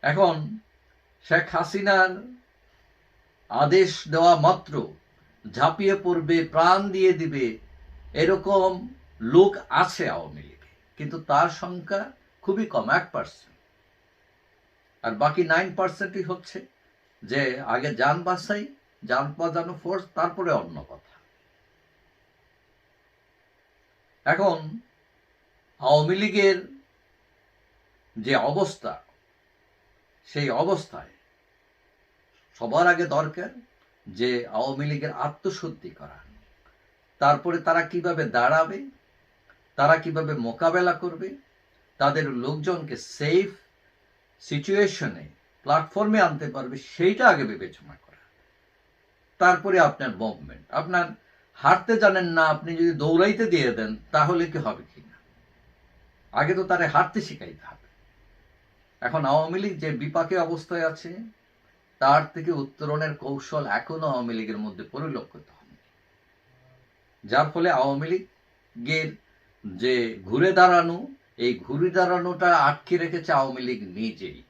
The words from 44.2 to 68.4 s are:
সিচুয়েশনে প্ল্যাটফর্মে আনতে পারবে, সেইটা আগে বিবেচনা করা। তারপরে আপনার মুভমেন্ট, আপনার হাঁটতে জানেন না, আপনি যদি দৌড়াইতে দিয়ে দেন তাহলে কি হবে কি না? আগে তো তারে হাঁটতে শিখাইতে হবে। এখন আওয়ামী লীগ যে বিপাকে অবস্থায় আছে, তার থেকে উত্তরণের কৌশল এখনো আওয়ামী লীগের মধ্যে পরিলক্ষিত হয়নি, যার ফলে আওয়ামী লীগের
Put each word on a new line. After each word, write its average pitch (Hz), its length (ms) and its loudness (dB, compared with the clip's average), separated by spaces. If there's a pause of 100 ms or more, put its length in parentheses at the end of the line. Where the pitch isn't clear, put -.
সিচুয়েশনে 147 760 -2 (420)
প্ল্যাটফর্মে 196 520 2 (100)
আনতে 147 260 -6
পারবে, 127 220 -8 (180)
সেইটা 202 380 2
আগে 143 200 0
বিবেচনা - 420 -14 (100)
করা। - 160 -20 (1200)
তারপরে 185 340 4 (120)
আপনার 127 240 -4 (100)
মুভমেন্ট, 90 440 -10 (140)
আপনার 175 260 0 (520)
হাঁটতে 185 440 4
জানেন 190 240 4 (100)
না, 160 60 6 (120)
আপনি 160 160 -8 (100)
যদি 170 120 4 (100)
দৌড়াইতে 190 420 2 (100)
দিয়ে 131 240 2
দেন 107 120 -6 (240)
তাহলে 165 380 2
কি 151 140 -6
হবে - 240 -8
কি - 180 -20
না? - 80 -20 (1160)
আগে 147 260 0
তো 190 120 -2
তারে 175 240 2
হাঁটতে 185 340 0
শিখাইতে - 420 -16
হবে। - 180 -20 (1120)
এখন 151 200 -2 (100)
আওয়ামী 165 300 0
লীগ 196 200 -4
যে 156 60 -4 (140)
বিপাকে 165 320 -2 (120)
অবস্থায় 165 440 -6
আছে, 165 200 -14 (880)
তার 143 220 4 (120)
থেকে 165 160 -6 (120)
উত্তরণের 151 500 -6 (100)
কৌশল 139 420 -6 (140)
এখনো 160 340 -8
আওয়ামী 120 260 -4
লীগের 107 260 -8
মধ্যে 101 280 -12
পরিলক্ষিত 139 540 -10 (100)
হয়নি, - 220 -20 (1500)
যার 147 240 4
ফলে 170 140 2 (120)
আওয়ামী 139 320 0
লীগের 156 960 -6 (720)